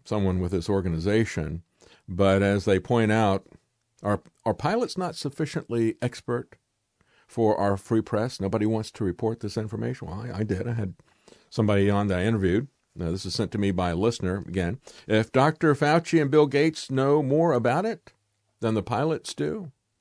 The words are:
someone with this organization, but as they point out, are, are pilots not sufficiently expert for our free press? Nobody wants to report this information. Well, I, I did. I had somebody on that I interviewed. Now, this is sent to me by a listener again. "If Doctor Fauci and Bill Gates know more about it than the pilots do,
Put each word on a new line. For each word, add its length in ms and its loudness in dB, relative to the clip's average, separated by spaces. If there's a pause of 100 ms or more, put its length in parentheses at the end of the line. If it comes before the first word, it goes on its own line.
someone 360 -2
with 120 -2
this 160 -2
organization, 920 0 (460)
but 340 4
as 240 2
they 140 4
point 320 2
out, 340 2 (580)
are, 180 0 (240)
are 80 2
pilots 440 -2
not 180 -6
sufficiently 840 -2
expert 560 -6 (720)
for 280 2
our 220 2
free 240 0
press? 400 -4
Nobody 240 0
wants 260 -2
to 140 -6
report 340 -2
this 180 -8
information. 500 -6
Well, 260 -10
I, 60 -6
I 40 -2
did. 240 -4
I 60 -4
had 220 -4 (540)
somebody 400 2
on 180 2
that 120 0
I 60 0
interviewed. 420 2 (260)
Now, 180 -4
this 140 -6
is 100 -8
sent 160 -4
to 60 -6
me 140 0
by 200 0
a 40 -2
listener 440 0
again. 400 -4 (280)
"If 240 2
Doctor 440 2
Fauci 460 2
and 100 0
Bill 160 6
Gates 440 0
know 320 2
more 300 2
about 320 2
it 260 -8 (480)
than 140 0
the 100 0
pilots 500 -4
do, 380 -6 (300)